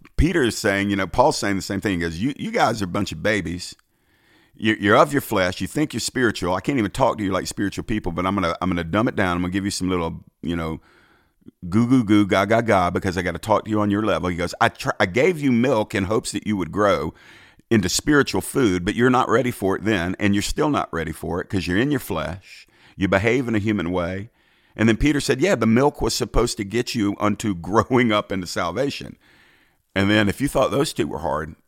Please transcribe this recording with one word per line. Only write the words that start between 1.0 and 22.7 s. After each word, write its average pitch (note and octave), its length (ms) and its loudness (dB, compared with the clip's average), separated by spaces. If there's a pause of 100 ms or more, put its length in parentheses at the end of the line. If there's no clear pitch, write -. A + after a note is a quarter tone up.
Paul's C3+ 300 2
saying G2+ 180 -2
the F#2 60 -4
same G2+ 200 -6
thing. G2+ 120 0
He F2 60 -2
goes, E2 180 -4
"You, A#2+ 200 -2
you A3 140 -8
guys C#3 300 0
are G2 40 -2
a - 20 -8
bunch F#2+ 240 -4
of D#2 100 -12
babies. F2+ 540 -4 (880)
You're, G#2+ 160 2
you're G2+ 200 4
of D3 160 4
your C#3 80 2
flesh. F#2 400 -2
You F#2+ 60 -4
think D3+ 260 -4
you're A#2 80 -6
spiritual. G2+ 520 -2
I F#2 60 -2
can't C#3+ 180 -2
even G#2 140 0
talk A#2+ 260 0
to G#2+ 60 -4
you F#2+ 80 0
like F#2 160 -2
spiritual - 380 -6
people, G#2+ 260 -4
but F2+ 140 -4
I'm G2 100 0
gonna, F2 260 0
I'm F#2 80 -2
gonna F2 140 -2
dumb G2+ 240 0
it - 80 -4
down. F2+ 220 0
I'm F2+ 60 -2
gonna F2+ 100 -4
give F#2+ 100 -2
you G2+ 80 -4
some F2+ 180 -4
little, E2 320 -4 (200)
you E2+ 140 -4
know, D#2+ 260 -6 (880)
goo, A2+ 180 2
goo, B2+ 160 4
goo, G#2 240 4
ga, G2 160 2
ga, A2 160 2
ga, G2 300 2
because F2+ 280 -2
I F#2+ 40 -2
gotta F2 180 -4
talk G#2+ 240 2
to G#2 60 -12
you G#2+ 100 0
on G#2 100 2
your G2+ 140 2
level." F#2 240 0
He F2+ 80 -2
goes, F2 240 -4
"I A#2 80 4
tr-, - 220 -4 (100)
I G#2+ 60 4
gave C#3+ 340 0
you C#3 140 2
milk A#2 420 0
in F#2+ 100 0
hopes G#2+ 280 -2
that - 120 -6
you G#2 120 -2
would D#2+ 160 -4
grow E2+ 400 2 (580)
into G2+ 160 4
spiritual C3+ 540 2
food, F#2 420 2
but G2+ 120 -2
you're A#2+ 140 4
not B2 200 2
ready A#2+ 220 2
for F#2+ 260 0
it - 80 -6
then, F#2+ 340 0
and G2+ 160 2
you're G2+ 60 0
still - 280 -2
not A#2+ 220 -2
ready D#2+ 220 -4
for E2 260 -6
it - 80 -8
'cause F#2 180 -2
you're F2+ 120 0
in C3+ 140 2
your C3+ 100 -2
flesh. E2 680 -8 (300)